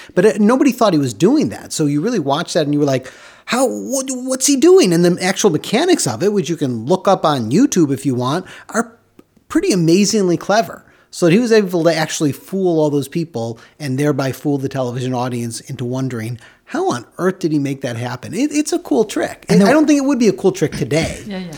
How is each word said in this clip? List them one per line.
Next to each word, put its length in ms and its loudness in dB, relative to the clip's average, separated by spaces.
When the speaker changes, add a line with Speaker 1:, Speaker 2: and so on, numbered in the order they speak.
Speaker 1:
But 80 4
it, 180 4
nobody 300 4
thought 220 2
he 60 2
was 140 0
doing 360 2
that. 240 -12
So 140 0
you 120 0
really 200 -2
watched 340 -2
that 100 2
and 100 -2
you 60 2
were 60 2
like, 260 -2
how, 160 2
what, 440 -6
what's 360 -4
he 80 4
doing? 380 6
And 100 4
the 180 2
actual 280 0
mechanics 580 0
of 160 -4
it, 80 2
which 180 0
you 60 -4
can 300 -4
look 200 0
up 200 2
on 260 -2
YouTube 420 2
if 120 -6
you 100 0
want, 300 -4
are 280 -6
pretty 240 0
amazingly 640 2
clever. 480 -2
So 120 0
that 80 4
he 60 4
was 120 0
able 320 2
to 100 4
actually 380 -2
fool 480 -2
all 100 2
those 200 -2
people 500 -6
and 220 -6
thereby 320 0
fool 260 -4
the 120 -6
television 440 -6
audience 460 -6
into 240 -12
wondering, 560 -6
"How 300 -4
on 120 -10
earth 220 -2
did 120 -4
he 80 0
make 220 -6
that 160 -6
happen?" 360 -8
It, 200 -4
it's 180 -4
a 80 -2
cool 240 0
trick. 360 -6
Speaker 2:
And 80 4
Speaker 1:
And 40 6
Speaker 2:
there 60 6
Speaker 1:
I 60 6
don't 120 4
think 120 4
it 80 -2
would 140 0
be 100 2
a 40 4
cool 200 0
trick 180 -2
today. 520 -4
Speaker 3:
<clears throat> 20 -18
Yeah, 140 -10
yeah. 180 -12